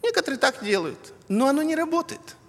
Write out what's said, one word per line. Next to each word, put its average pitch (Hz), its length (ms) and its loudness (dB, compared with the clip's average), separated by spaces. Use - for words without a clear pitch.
Некоторые 440 360 0
так 262 240 2
делают, 180 500 -2
но 220 180 4
оно 285 160 2
не 311 120 0
работает. 330 600 -4